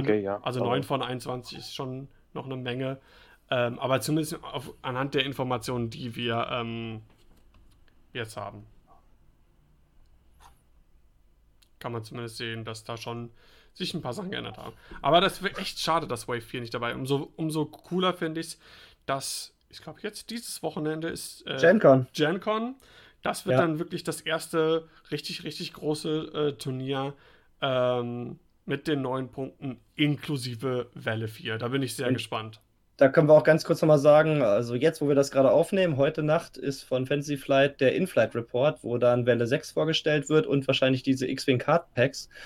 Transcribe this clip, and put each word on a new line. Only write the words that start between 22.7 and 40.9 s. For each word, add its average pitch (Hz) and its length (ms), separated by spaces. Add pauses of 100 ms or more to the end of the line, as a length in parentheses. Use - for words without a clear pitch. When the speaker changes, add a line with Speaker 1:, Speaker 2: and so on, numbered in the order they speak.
Speaker 2:
Das - 220
wird 151 120
Speaker 3:
Ja. 135 60
Speaker 2:
dann 160 160
wirklich 175 260
das 160 180
erste 160 640 (220)
richtig, - 340
richtig 160 300
große, 156 600
äh, 151 240
Turnier, 135 540 (480)
ähm, 123 800 (260)
mit 139 240
den 143 140
neuen 131 280
Punkten 135 480 (160)
inklusive 131 1000
Welle 113 340
vier. 110 300
Da 120 100
bin 139 140
ich 120 120
sehr 127 140
Speaker 3:
Und 127 60
Speaker 2:
gespannt. 113 460 (360)
Speaker 3:
da 135 120
können 151 200
wir 151 60
auch 151 100
ganz 160 200
kurz - 160
noch 170 60
mal 151 120
sagen, 151 440
also 117 320
jetzt, 147 260
wo 147 60
wir 143 80
das 139 160
gerade 135 220
aufnehmen, 170 460
heute 156 260
Nacht 156 320
ist - 260
von 127 240
Fantasy 147 300
Flight 139 440
der 127 140
In-Flight 127 400
Report, 127 480
wo 120 160
dann 123 260
Welle 120 220
sechs 139 240
vorgestellt 156 580
wird 156 200
und 139 180
wahrscheinlich 131 380